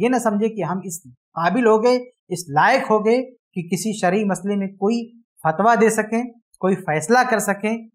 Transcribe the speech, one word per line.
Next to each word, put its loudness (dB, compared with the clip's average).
ये 2
ना 2
समझे 0
कि -6
हम -6
इस -12
काबिल -2
हो 6
गए, 2
इस -8
लायक 2
हो 2
गए 2
कि -12
किसी -4
शरई 0
मसले -2
में -4
कोई -2
फतवा 2
दे 4
सकें, -2
कोई 2
फैसला 2
कर 0
सकें। -2